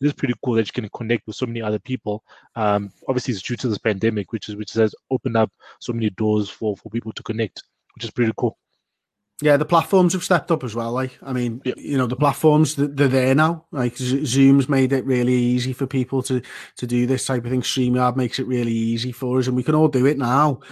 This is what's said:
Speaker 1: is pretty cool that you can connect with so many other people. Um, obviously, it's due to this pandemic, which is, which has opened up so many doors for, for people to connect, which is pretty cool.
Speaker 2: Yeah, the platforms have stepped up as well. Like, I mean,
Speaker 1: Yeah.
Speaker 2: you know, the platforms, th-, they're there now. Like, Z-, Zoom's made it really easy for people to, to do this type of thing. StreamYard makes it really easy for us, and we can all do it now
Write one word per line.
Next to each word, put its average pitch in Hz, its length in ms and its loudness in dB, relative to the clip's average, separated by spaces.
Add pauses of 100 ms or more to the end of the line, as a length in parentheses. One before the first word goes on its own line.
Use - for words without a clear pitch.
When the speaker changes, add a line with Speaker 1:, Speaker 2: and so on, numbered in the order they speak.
Speaker 1:
is 143 60 2
pretty 123 220 -2 (100)
cool 120 100 0
that 113 120 2
you - 80 -10
can 110 200 -4
connect 117 320 -4
with 110 100 -10
so 123 100 -4
many 117 160 -6
other 107 160 -2
people. 113 440 -6 (320)
Um, 104 360 0 (180)
obviously, 127 240 -2
it's 98 100 -6
due 120 140 -6
to 127 120 -4
this 107 100 -2
pandemic, 107 520 -2
which 107 200 -6
is, 104 60 -10
which 104 180 -10
has 110 200 2 (160)
opened 117 280 -2
up 110 120 2 (300)
so 117 140 -6
many 110 160 -2
doors 107 400 0
for, 107 260 -4
for - 140 -16
people 113 220 -6
to - 100 -14
connect, 110 400 -6 (320)
which 110 100 -12
is 107 60 -8
pretty 113 260 0
cool. - 220 -2 (840)
Speaker 2:
Yeah, 147 140 6
the 143 80 0
platforms 180 480 4
have 185 100 -4
stepped 175 300 0
up 147 100 0
as 113 140 -6
well. 117 160 -4
Like, 131 280 -4
I 135 120 -10
mean, 123 320 -2
Speaker 1:
Yeah. 123 120 -2
Speaker 2:
you 143 220 -4
know, 127 80 2
the 120 80 -4
platforms, 151 640 4
th-, 143 160 0
they're 143 160 2
there 131 260 2
now. 160 380 2
Like, 123 240 -4
Z-, 127 280 -2
Zoom's 135 440 6
made 135 240 2
it 131 120 0
really 123 300 2
easy 123 380 0
for 131 160 -4
people 131 340 -2
to, 127 180 -2 (360)
to 127 100 -6
do 123 180 0
this 123 220 0
type 127 180 -2
of 120 60 -8
thing. 127 100 0
StreamYard 123 540 0
makes 127 240 -2
it 135 80 -6
really 120 240 -2
easy 113 400 -2
for 127 300 -2
us, 123 80 0
and 127 80 0
we 127 80 0
can 156 100 2
all 156 140 6
do 127 180 2
it 143 120 2
now 135 420 2 (120)